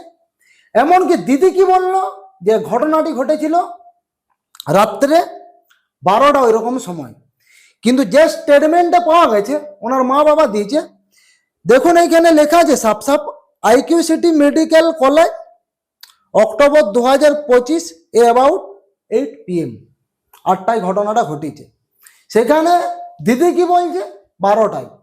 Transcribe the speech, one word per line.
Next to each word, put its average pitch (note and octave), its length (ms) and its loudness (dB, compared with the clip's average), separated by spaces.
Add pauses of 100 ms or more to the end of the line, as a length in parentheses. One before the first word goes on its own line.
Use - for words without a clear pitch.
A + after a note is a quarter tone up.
(760)
এমনকি E4+ 420 2
দিদি C4 340 0
কি F#4+ 140 0
বলল, F#4 300 0 (480)
যে G3+ 160 0
ঘটনাটি D4+ 540 -2
ঘটেছিল D4+ 420 -4 (1120)
রাত্রে A3 480 0 (840)
বারোটা A#3 380 2
ওইরকম A#3+ 380 -2
সময়, D#3 360 -14 (720)
কিন্তু B3+ 200 2
যে A3+ 240 2
স্টেটমেন্টে E4 720 0
পাওয়া E4 320 2
গেছে G#3 220 -2 (260)
ওনার C4 220 -2
মা C4 220 0
বাবা D4+ 220 2
দিয়েছে, G#3 340 -4 (840)
দেখুন C4+ 320 4
এইখানে E4+ 340 4
লেখা D4+ 280 2
আছে D#4 180 2
সাফ G#3+ 260 -2
সাফ, D4 180 0 (420)
"আইকিউ C4 400 2
সিটি E4 300 0
মেডিকেল D#4+ 600 2
কলেজ, D#4 400 2 (1040)
অক্টোবর C#4+ 480 2 (100)
দু A#3+ 100 0
হাজার C#4 300 2 (160)
পঁচিশ, B3 360 0 (280)
এ A3+ 180 2
about C4+ 300 2 (500)
এইট B3+ 220 -4 (140)
পি F#3 160 -8
এম।" C3 100 -10 (720)
আটটায় F#3+ 360 -2
ঘটনাটা G#3 420 -4
ঘটেছে। D3+ 420 -10 (640)
সেখানে D4+ 440 0 (500)
দিদি B3 320 0
কি F4 100 0
বলছে? F4 380 -2 (380)
বারোটায়। G3 480 -2 (140)